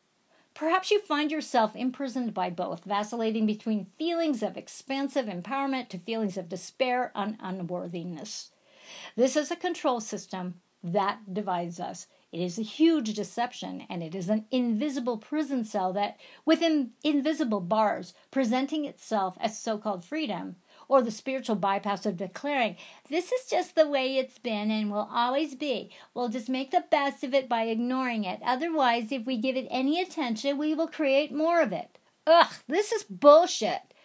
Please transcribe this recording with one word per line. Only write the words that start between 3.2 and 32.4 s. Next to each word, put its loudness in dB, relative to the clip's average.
between -2
feelings 0
of -4
expansive -4
empowerment -4
to -10
feelings -2
of -8
despair -2
and -4
unworthiness. -8
This 4
is 0
a -4
control -2
system -8
that -2
divides -2
us. -10
It -6
is -4
a -2
huge 4
deception, -6
and -6
it -10
is -4
an 0
invisible 0
prison -2
cell -2
that, -2
within 4
invisible 2
bars, 0
presenting 0
itself -2
as -4
so-called -4
freedom, -6
or 6
the 0
spiritual -2
bypass 0
of -2
declaring, -2
"This -2
is -4
just -2
the 6
way 0
it's -2
been -2
and 0
will -2
always 0
be. -4
We'll -2
just -6
make -2
the 2
best 2
of -6
it 2
by 0
ignoring -2
it. -4
Otherwise, 2
if -4
we -2
give 0
it -4
any 0
attention, -2
we 0
will 0
create 2
more 2
of 2
it." -8
Ugh, 8